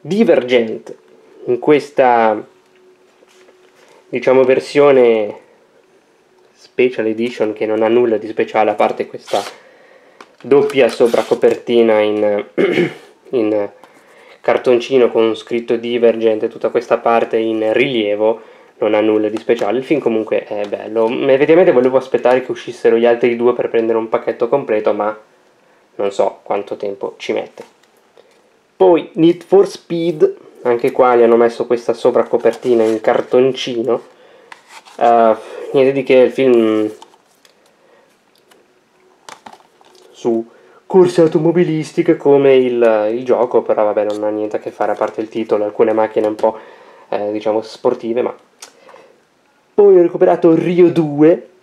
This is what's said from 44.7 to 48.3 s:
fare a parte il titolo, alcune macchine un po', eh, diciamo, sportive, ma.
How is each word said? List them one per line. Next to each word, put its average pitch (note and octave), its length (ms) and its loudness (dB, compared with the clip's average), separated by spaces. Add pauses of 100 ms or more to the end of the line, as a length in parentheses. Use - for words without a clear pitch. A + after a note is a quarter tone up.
fare G#2 220 -6
a - 20 -2
parte G#2+ 280 -6
il A2 60 -10
titolo, A2 360 -4
alcune G#2+ 280 0
macchine A2 360 0
un G#2+ 80 -6
po', A2 200 -2 (520)
eh, G#2 240 -6
diciamo, G#2+ 300 -4
sportive, A#2+ 600 -4
ma. - 100 -4 (1400)